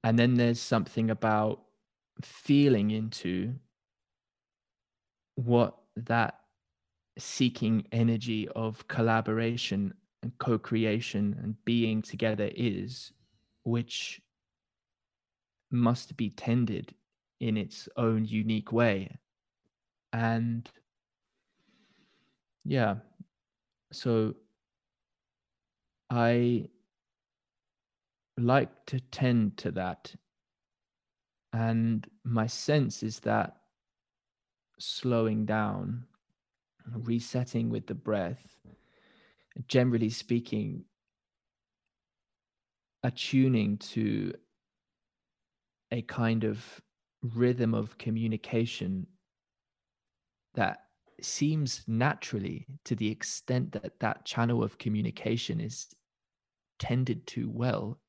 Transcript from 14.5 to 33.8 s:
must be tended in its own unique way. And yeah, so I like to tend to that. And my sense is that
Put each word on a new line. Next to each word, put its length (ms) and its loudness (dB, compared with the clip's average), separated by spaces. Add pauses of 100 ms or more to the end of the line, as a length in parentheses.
must 460 0
be 120 -2
tended 640 -2 (460)
in 180 0
its 300 -8 (100)
own 280 2
unique 460 0
way. 460 2 (960)
And 580 0 (2000)
yeah, 300 2 (960)
so 440 0 (1700)
I 580 4 (1700)
like 500 2
to 120 -2
tend 580 2
to 140 -4
that. 420 -6 (1400)
And 560 0 (160)
my 240 0
sense 560 0
is 180 -6
that 360 0 (1200)